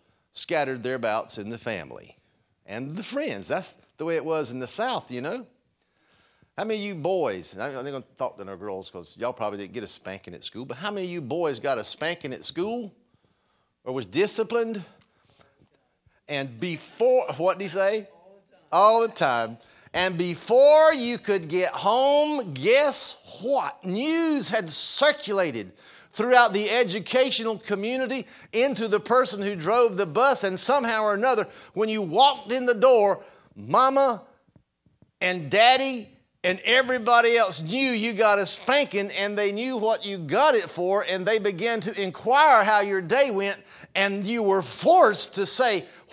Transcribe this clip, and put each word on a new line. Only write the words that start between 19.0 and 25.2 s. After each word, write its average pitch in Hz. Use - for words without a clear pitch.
the 226
time. 120
And 180
before 277
you 240
could 190
get 180
home, 269
guess 247
what? 220
News 285
had 185
circulated 185